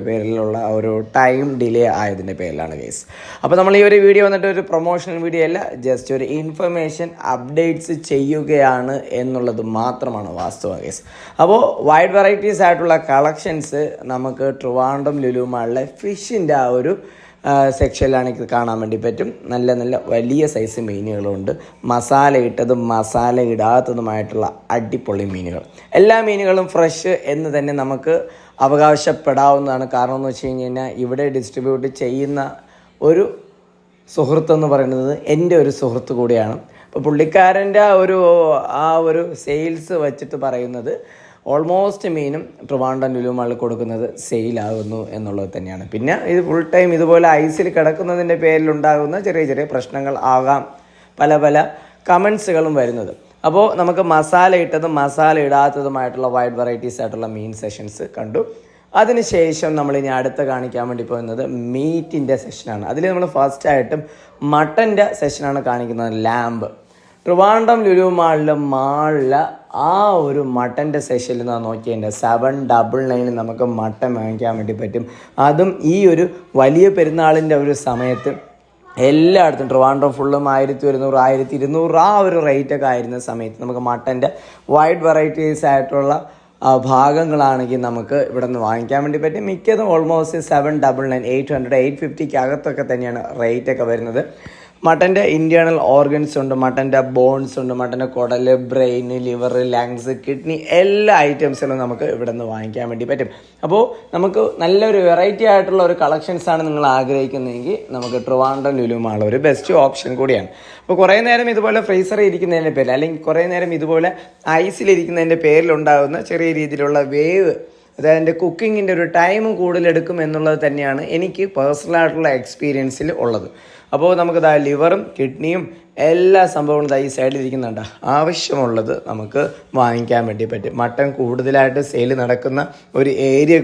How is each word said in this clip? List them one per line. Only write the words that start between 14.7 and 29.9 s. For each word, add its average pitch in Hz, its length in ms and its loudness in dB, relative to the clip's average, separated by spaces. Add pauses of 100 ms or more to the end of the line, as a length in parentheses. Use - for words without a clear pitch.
ലുലു 127 280 -2
മാളിലെ 120 320 -4 (140)
ഫിഷിൻ്റെ 190 640 -2
ആ - 20 0 (140)
ഒരു, 160 120 0 (560)
ആ, - 20 2 (260)
സെക്ഷനിലാണ് 131 580 0
ഇത് 123 60 -10 (120)
കാണാൻ 117 280 0
വേണ്ടി 110 220 -4
പറ്റും. 120 260 -4 (220)
നല്ല 123 300 2
നല്ല 123 140 -2 (180)
വലിയ 120 300 2 (100)
സൈസ് 110 340 -4
മീനുകളുണ്ട്, 101 640 -6 (400)
മസാല 139 420 2 (140)
ഇട്ടതും 120 340 -2 (100)
മസാല 120 500 0 (120)
ഇടാത്തതുമായിട്ടുള്ള 110 960 -2 (280)
അടിപൊളി 110 580 -4
മീനുകൾ. 90 280 -10 (380)
എല്ലാ 220 180 8 (100)
മീനുകളും 190 460 0
ഫ്രഷ് 165 400 0 (200)
എന്ന് 156 220 -4
തന്നെ 143 260 -2
നമുക്ക് 131 340 -2 (500)
അവകാശപ്പെടാവുന്നതാണ്. 139 1300 2